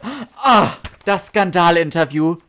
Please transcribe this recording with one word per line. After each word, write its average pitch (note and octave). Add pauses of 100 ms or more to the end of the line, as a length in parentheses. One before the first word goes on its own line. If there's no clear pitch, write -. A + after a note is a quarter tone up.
(380)
ah, A#3+ (320)
das G3+
Skandalinterview. E3 (120)